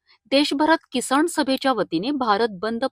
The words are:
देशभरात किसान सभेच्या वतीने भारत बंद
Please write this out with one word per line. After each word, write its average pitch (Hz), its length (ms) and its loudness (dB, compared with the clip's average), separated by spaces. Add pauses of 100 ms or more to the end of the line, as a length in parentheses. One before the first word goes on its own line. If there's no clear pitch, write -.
(300)
देशभरात 294 480 2 (140)
किसान 269 340 0
सभेच्या 269 460 0
वतीने 202 380 -2
भारत 233 400 0
बंद 220 420 -6